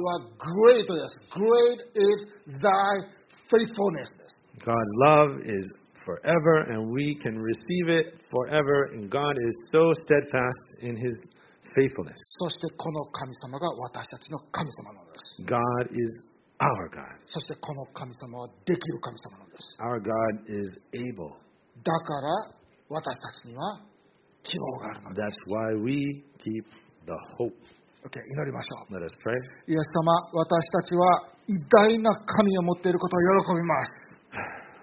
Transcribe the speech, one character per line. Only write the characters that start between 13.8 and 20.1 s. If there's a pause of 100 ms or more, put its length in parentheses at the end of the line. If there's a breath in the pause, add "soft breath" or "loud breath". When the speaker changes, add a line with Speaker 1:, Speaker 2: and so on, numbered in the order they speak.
Speaker 1:
私
た
ち
の (140)
神
様
な
の
で
す。
Speaker 2:
God
is (360)
our
God.
Speaker 1:
そ
し
て
こ
の
神
様
は (160)
で
き
る
神
様
な
ん
で
す。
Speaker 2:
Our
God